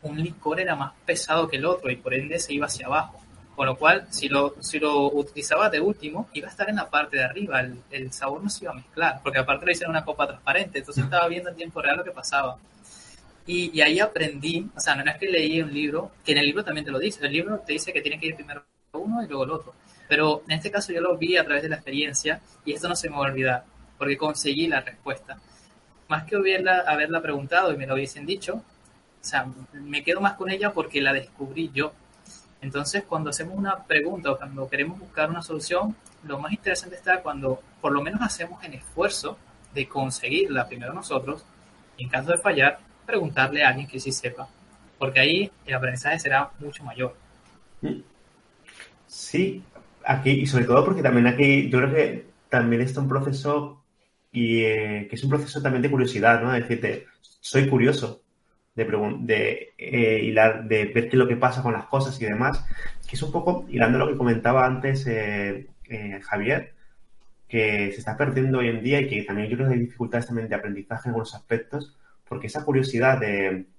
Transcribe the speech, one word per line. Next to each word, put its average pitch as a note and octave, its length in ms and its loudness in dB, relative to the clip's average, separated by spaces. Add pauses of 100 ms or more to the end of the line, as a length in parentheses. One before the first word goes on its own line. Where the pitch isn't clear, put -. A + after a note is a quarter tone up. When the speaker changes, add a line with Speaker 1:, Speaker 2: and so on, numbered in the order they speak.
Speaker 1:
un D3+ 200 -6
licor E3 380 -4
era F3+ 140 0
más C#3 180 -6 (120)
pesado D#3+ 440 0
que D3+ 80 -4
el C3+ 100 -2
otro E3+ 240 0
y B2 60 -4
por B2+ 180 -4
ende D3 240 -4
se - 160 -4
iba C#3+ 120 -2
hacia C3 200 -8
abajo. D3 340 -2 (340)
Con C3+ 120 -2
lo C3 100 0
cual, E3+ 340 4
si - 180 -4
lo, C#3+ 320 2
si - 180 -4
lo D3 340 2
utilizaba D3+ 560 0
de D#3 120 0
último, F3+ 520 -2
iba D#3 160 -8
a - 20 -14
estar G3+ 200 -4
en G#3 60 -2
la D#3+ 120 -4
parte D3 280 0
de C3 80 2
arriba, C#3+ 360 -2
el, B2+ 200 -6 (100)
el C3 220 -10
sabor C#3 300 -6
no G3+ 60 -2
se G3 160 -8
iba E3+ 80 -8
a B2+ 40 -10
mezclar, D3+ 460 -4
porque C3+ 160 0
aparte - 280 0
lo F3+ 60 2
hice E3+ 120 -2
en E3 60 -4
una D#3+ 140 -2
copa - 220 -2
transparente, F#3+ 520 -2
entonces C3+ 260 -2
estaba E3+ 240 2
viendo F3 220 -6
en E3 60 -14
tiempo E3 260 -8
real C#3+ 140 2
lo - 80 -6
que F3+ 80 -10
pasaba. C3 440 -2 (920)
Y, F3 300 -2
y D#3 40 4
ahí D#3 180 6
aprendí, E3 800 -2
o - 40 -10
sea, D3 140 2
no C#3 160 0
es D3+ 60 -4
que G3 100 -4
leí E3 340 2
un D3+ 120 -4
libro, D3 400 -4 (120)
que D#3 80 2
en D3 60 4
el D3 80 4
libro F3 180 0
también D3+ 200 -6
te C#3+ 80 -8
lo C3 60 -2
dice, D#3+ 280 -2
el C#3 60 0
libro F#3+ 340 -2
te D3+ 60 -4
dice D#3+ 200 -4
que D3 80 -2
tiene D3+ 200 -6
que D#3+ 60 -6
ir D#3 100 -6
primero D3 260 -14 (300)
uno G#3+ 300 -4
y G3+ 40 -6
luego C#3 180 -2
el C3+ 60 -6
otro. - 240 -8 (340)
Pero D3+ 380 2
en - 60 -2
este D#3 180 -4
caso G3+ 220 -2
yo E3+ 80 -2
lo F3 180 2
vi F3 180 2
a D#3+ 80 4
través C#3+ 180 0
de D#3 60 -4
la D#3 80 -2
experiencia C#3+ 640 -4 (240)
y D3 80 -4
esto D#3 160 -6
no F3+ 60 -2
se F3 160 -6
me C#3+ 60 -8
va C#3 100 0
a C#3 40 0
olvidar, C3 340 0 (340)
porque C#3 180 0
conseguí D3+ 520 0
la C#3+ 120 2
respuesta. - 560 -10 (720)
Más D#3 160 -2
que G#3 120 -4
hubiera, F#3 500 4
haberla D3+ 340 0
preguntado D#3 520 0
y C#3 40 -2
me C3+ 100 -8
lo C3+ 80 -2
hubiesen C#3 300 -6
dicho, F#3+ 300 -4
o A3+ 80 -8 (580)
sea, C3 260 -2 (260)
me C#3+ 320 -6
quedo F3+ 160 2
más G3 140 2
con F#3 140 -6
ella G3 240 -2
porque D3 280 -2
la C#3 120 2
descubrí C#3 640 -6
yo. D3+ 180 -2 (680)
Entonces, C#3+ 440 -4
cuando D#3 260 -4
hacemos E3+ 260 -8
una G3 280 -4
pregunta D#3 480 0
o C3+ 60 -2
cuando C3+ 300 -8
queremos D3+ 300 -2
buscar D#3 320 -2
una E3+ 120 -6
solución, F3 520 -2 (300)
lo C#3+ 140 -8
más D#3 140 -6
interesante F3+ 440 -4
está F3+ 240 0
cuando C#3 420 -4 (180)
por C#3+ 120 0
lo C#3+ 100 2
menos F#3 200 -4
hacemos E3+ 420 -6
el D3+ 100 -16
esfuerzo - 640 -4 (360)
de C#3 120 -4
conseguirla C3+ 800 -2
primero B2 260 -12
nosotros D3+ 520 -6 (520)
y B2+ 80 -12
en B2+ 60 -8
caso C#3+ 220 0
de E3+ 60 4
fallar, C#3+ 420 2 (240)
preguntarle D3 580 0
a C#3 60 8
alguien C3+ 180 0
que C3 140 -10
sí C3 120 -6
sepa, B2+ 360 -8 (500)
porque C3 220 2
ahí F3 300 4 (160)
el C#3 80 -4
aprendizaje B2+ 440 -2
será C#3 400 2
mucho D3 260 -12
mayor. B2+ 300 -6 (1900)
Speaker 2:
Sí, - 560 -2 (420)
aquí, C3+ 260 2
y C#3 160 2
sobre B2 200 4
todo B2 180 8
porque F#3 180 2
también A#2+ 240 6
aquí, C#3 440 4
yo B2+ 80 4
creo C3+ 160 2
que - 320 0 (220)
también A#2 340 4
está C3+ 180 -2
un C3+ 80 0
proceso C#3+ 760 -2 (460)
y, A2+ 320 2
eh, G#2+ 460 0
que A#2+ 80 -10
es A2+ 80 -8
un C3+ 60 2
proceso D3 320 -2
también B2+ 200 2
de C#3+ 80 2
curiosidad, A#2 520 4
¿no? B2+ 120 2
Es A#2 80 2
decir, A#2 200 -2
de, - 240 -2 (140)
soy - 480 0
curioso B2+ 540 2 (520)
de A2+ 120 0
pregun-, G#2 380 -2
de, G#2+ 540 0
eh, A2 440 2
hilar, A2 460 6
de G#2+ 180 4
ver A#2 180 2
qué - 40 -6
es - 60 -2
lo B2+ 120 8
que A#2+ 100 2
pasa B2 260 2
con A#2+ 100 0
las G#2 140 -4
cosas C3+ 340 -2
y A2+ 60 -4
demás, B2 380 0 (440)
que - 80 -8
es - 60 -4
un D3+ 100 -4
poco F3+ 380 0
hilando B2 280 4
lo D3+ 100 2
que C#3 100 -2
comentaba B2 480 4
antes, C3+ 400 0
eh, G#2 640 -2 (200)
eh, G#2 340 -8
Javier, A2 520 -2 (720)
que G#2 440 2
se - 80 -10
está A2 180 -6
perdiendo C3 400 2
hoy A#2+ 100 2
en A2 140 -2
día C#3 180 4
y A2 80 0
que G#2 140 -2
también G#2 260 -4
yo B2 80 -2
creo C3 120 2
que B2+ 60 4
hay A#2+ 60 2
dificultades A#2 460 -2
también A2+ 220 -4
de G#2 60 -4
aprendizaje G2+ 540 -6
en - 20 -2
algunos A2+ 240 -4
aspectos, A#2 640 -6 (320)
porque C3+ 200 -8
esa D3+ 160 -6
curiosidad C3 540 4
de G2 480 0 (120)